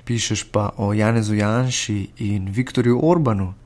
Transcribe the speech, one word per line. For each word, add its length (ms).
pišeš 460
pa 260
o 160
Janezu 420
Janši 720
in 340
Viktorju 520
Orbanu 500